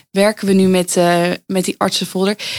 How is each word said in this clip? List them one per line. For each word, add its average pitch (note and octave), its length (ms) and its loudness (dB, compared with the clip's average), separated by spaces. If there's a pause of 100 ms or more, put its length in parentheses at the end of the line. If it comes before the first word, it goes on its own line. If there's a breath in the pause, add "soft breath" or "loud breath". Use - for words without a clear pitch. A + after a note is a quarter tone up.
(100)
werken G3+ 360 0
we G3 60 2
nu F#3+ 160 4
met, F#3 280 0
eh, F3 260 2 (240)
met F#3+ 180 -2
die G3 140 -6
artsenfolder. F#3+ 580 -2 (220 loud breath)